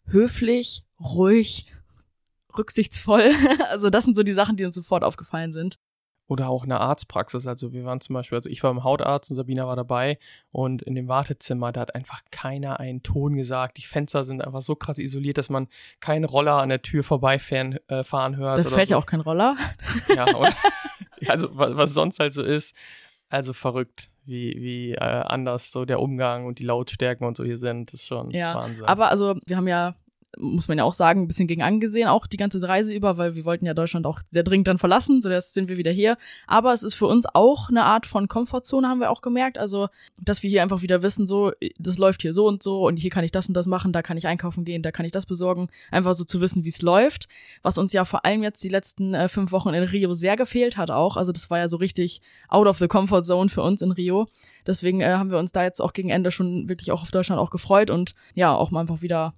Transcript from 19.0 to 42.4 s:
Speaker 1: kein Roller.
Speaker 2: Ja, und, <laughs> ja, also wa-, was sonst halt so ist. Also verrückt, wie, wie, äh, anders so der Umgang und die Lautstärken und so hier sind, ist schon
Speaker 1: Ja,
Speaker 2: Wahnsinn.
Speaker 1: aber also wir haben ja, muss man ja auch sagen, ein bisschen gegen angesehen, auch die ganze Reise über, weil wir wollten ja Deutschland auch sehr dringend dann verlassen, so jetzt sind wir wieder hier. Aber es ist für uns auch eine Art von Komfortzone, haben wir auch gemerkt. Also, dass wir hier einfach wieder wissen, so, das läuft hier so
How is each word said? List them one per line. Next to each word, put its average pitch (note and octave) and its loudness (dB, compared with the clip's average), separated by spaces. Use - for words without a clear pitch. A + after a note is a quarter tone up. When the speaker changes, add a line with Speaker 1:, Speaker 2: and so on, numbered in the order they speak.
Speaker 1:
kein D#3+ -2
Roller. F#3+ 2
Speaker 2:
Ja, - 4
und, - 4
<laughs> - -18
ja, B2+ -6
also - 0
wa-, C3 2
was D3 4
sonst D#3+ 0
halt D3 0
so C#3+ -6
ist. D3 -2
Also C3 -4
verrückt, B2+ -6
wie, B2 -8
wie, B2 -8
äh, - -6
anders B2 -4
so B2+ -6
der B2+ 0
Umgang B2+ -2
und B2 -10
die B2 -10
Lautstärken B2 -4
und A#2 -6
so B2 -8
hier A#2+ -6
sind, A#2+ -8
ist - -18
schon B2 -8
Speaker 1:
Ja, E3 -6
Speaker 2:
Wahnsinn. A#2 -8
Speaker 1:
aber G3+ 2
also G3+ 2
wir F3+ -4
haben F#3 0
ja, F3 -2
muss - -4
man D#3 0
ja B2+ 2
auch D#3+ 2
sagen, F3+ 4
ein E3+ -2
bisschen E3+ 0
gegen E3 -2
angesehen, G#3+ 0
auch G#3 2
die G#3 -10
ganze G3 -2
Reise G3 0
über, G3 0
weil E3+ -2
wir D#3+ -10
wollten E3+ -2
ja D#3+ -2
Deutschland E3 -2
auch D3+ -4
sehr E3+ 2
dringend F#3 4
dann F#3+ 4
verlassen, B3 6
so G3 -2
jetzt F3+ -2
sind F#3+ 0
wir F3+ -4
wieder E3 0
hier. G3+ 4
Aber A#3 4
es A#3+ 0
ist G#3+ -4
für - 0
uns A#3 6
auch B3 6
eine A#3 4
Art A3 4
von G3+ -2
Komfortzone, B3+ -2
haben B3+ 0
wir A#3+ 0
auch A#3+ -2
gemerkt. B3+ -2
Also, G3+ -2
dass G3+ -2
wir G3 -2
hier G3 4
einfach F#3+ 0
wieder F3+ 2
wissen, G3+ 2
so, G3 0
das F3 -4
läuft F#3+ 4
hier D#3+ -2
so G#3 4